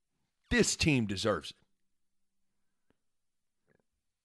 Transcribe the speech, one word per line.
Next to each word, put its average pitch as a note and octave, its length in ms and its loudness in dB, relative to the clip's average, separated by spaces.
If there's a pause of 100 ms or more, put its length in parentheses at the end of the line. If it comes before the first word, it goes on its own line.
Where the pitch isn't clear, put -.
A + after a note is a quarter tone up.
(520)
This A#3+ 240 2
team C3 320 2
deserves F#2+ 420 -4
it. - 60 -16 (2750)